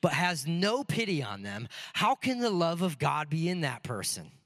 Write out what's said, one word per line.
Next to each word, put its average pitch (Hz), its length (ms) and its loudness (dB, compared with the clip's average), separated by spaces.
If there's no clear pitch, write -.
but 160 120 6
has 156 340 0
no 202 360 2
pity 202 380 0
on 101 220 -8
them, 101 240 -6
how 233 220 4
can 254 240 -2
the 240 100 2
love 170 320 2
of 175 160 0
God 147 320 0
be 160 180 0
in 180 140 0
that 127 220 -2
person? 95 480 -6